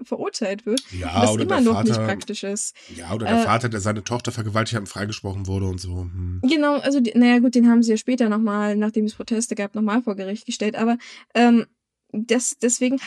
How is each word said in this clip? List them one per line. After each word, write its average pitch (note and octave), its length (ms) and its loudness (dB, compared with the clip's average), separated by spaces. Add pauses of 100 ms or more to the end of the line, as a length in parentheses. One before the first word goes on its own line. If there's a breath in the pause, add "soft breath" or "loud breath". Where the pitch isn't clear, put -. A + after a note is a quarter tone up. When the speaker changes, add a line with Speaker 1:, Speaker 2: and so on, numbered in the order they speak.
Speaker 1:
verurteilt G#3+ 600 -6
wird. A3 160 0 (160)
Speaker 2:
Ja, E2+ 180 -6
Speaker 1:
Und G2 80 2
das - 80 4
Speaker 2:
oder - 120 -2
Speaker 1:
immer - 120 0
Speaker 2:
der C#4 60 2 (120)
Speaker 1:
noch G#2 100 0
nicht A3+ 80 2
Speaker 2:
Vater, A2 140 0
Speaker 1:
praktisch A2 380 -6
ist. G2 300 -6 (220 loud breath)
Speaker 2:
ja, E2+ 180 -14
oder A2 120 -4
der - 160 2
Speaker 1:
Äh, - 20 0
Speaker 2:
Vater, A2+ 240 0
der A2 140 -4
seine G#2+ 240 -4
Tochter A#2+ 260 -4
vergewaltigt A2 440 -2
hat A2 80 -2
und F#2 40 -12
freigesprochen G2 600 -8
wurde G2 180 -2
und F#2 160 -4
so. F2+ 220 -6
Hm. F2+ 440 -6
Speaker 1:
Genau, D4 300 2
also C#4 240 0
die, A#3 160 0
naja A#3+ 220 6
gut, A#3+ 160 2
den A#3 140 6
haben A#3 140 6
sie A3+ 80 2
ja A3 60 2
später A#3+ 320 0
nochmal, G#3 480 0
nachdem G#3+ 260 0
es G#3+ 120 -4
Proteste A3+ 400 -4
gab, G3+ 200 -6
nochmal G#3+ 280 0
vor G3+ 120 -4
Gericht G3 300 -8
gestellt. G#3+ 320 -4
Aber, A#3 200 2 (360 loud breath)
ähm, A#3 320 6 (480)
das, A#3 440 -2
deswegen B3+ 500 0